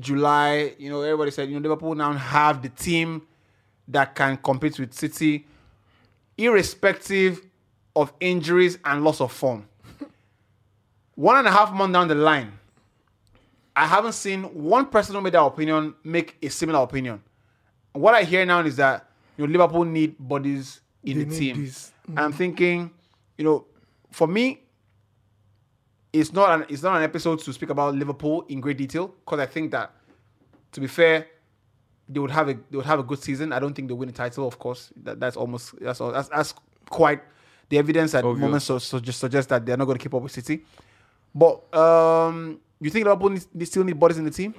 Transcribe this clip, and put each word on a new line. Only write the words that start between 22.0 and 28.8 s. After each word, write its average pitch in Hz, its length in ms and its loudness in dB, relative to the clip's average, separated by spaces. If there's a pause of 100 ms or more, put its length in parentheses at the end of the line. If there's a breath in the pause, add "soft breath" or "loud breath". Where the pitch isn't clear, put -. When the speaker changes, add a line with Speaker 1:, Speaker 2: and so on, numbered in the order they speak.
Speaker 1:
I'm 147 160 -2
Speaker 2:
Mm. 143 40 -12
Speaker 1:
thinking, 175 540 -2 (480)
you 151 60 -4
know, 151 220 2 (440)
for 165 160 0
me, 233 360 0 (1500)
it's 156 200 0
not 180 280 4
an, - 80 -8
it's 143 140 -10
not 185 160 0
an 156 40 0
episode 156 380 -2
to 135 120 -10
speak 156 180 -8
about 143 240 -2
Liverpool 143 540 -4
in 139 120 -10
great 135 160 -6
detail, 139 380 -8 (100)